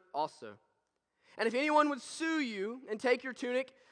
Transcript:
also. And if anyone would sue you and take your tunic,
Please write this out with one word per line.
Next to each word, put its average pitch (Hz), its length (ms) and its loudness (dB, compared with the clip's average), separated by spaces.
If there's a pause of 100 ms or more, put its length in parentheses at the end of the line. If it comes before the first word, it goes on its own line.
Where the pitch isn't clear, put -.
(120)
also. 135 420 -4 (840)
And 220 80 0
if 233 80 0
anyone 294 340 6
would 277 140 -4
sue 320 380 -2
you 226 400 -4 (100)
and 214 80 -2
take 247 240 2
your 254 100 -8
tunic, 254 400 -2 (200)